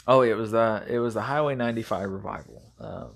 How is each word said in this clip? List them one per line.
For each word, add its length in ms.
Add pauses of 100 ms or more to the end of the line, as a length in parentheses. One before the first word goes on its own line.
oh, 140
it 140
was 160
the, 360
it 120
was 140
the 80
Highway 340
ninety-five 540
revival. 540 (160)
Uh, 360